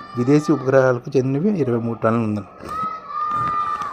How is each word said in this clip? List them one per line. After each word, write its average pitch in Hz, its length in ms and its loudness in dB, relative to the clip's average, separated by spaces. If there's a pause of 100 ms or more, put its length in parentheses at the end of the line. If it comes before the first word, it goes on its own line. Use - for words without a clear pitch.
(180)
విదేశీ 147 360 4
ఉపగ్రహాలకు 131 640 2
చెందినవి 143 420 0
ఇరవై 120 200 0
మూడు 113 200 -4
టన్నులు 117 240 2
ఉందండి. 104 440 -6 (1200)